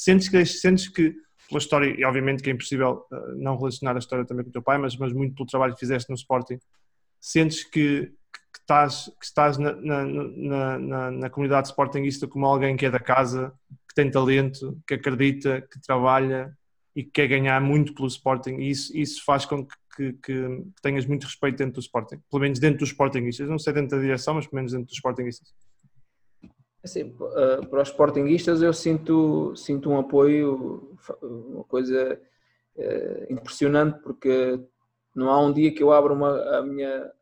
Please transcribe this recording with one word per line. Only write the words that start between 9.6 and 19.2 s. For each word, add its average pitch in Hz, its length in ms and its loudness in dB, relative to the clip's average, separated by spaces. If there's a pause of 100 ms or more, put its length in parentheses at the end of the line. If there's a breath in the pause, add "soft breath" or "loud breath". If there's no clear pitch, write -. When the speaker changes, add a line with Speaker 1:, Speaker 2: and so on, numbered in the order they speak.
Speaker 1:
na, 143 300 -4
na, 139 760 -4
na, 131 320 -6
na 127 200 -8
comunidade 139 360 2
sportinguista 139 600 -4
como 139 180 -2
alguém 135 300 2
que 135 100 0
é 127 60 2
da 123 80 0
casa, 131 520 0 (360)
que - 60 -14
tem 139 160 4
talento, 135 760 0
que 143 80 -4
acredita, 135 680 0
que - 180 -20
trabalha 131 760 2 (380)
e 139 100 -8
que - 60 -20
quer 147 180 4
ganhar 135 320 4
muito 147 340 2
pelo 135 140 -4
Sporting, 131 480 -2
e 135 140 -4
isso, 139 260 -6
isso 147 280 -6